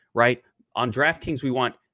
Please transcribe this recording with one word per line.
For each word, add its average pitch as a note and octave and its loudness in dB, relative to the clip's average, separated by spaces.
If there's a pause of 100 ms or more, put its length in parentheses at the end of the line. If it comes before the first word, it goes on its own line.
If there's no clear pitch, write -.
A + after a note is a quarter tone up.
(140)
right? A#2+ 2 (340)
On A#2+ 0
DraftKings, D3 -2
we C3+ -2
want A#2+ -2 (180)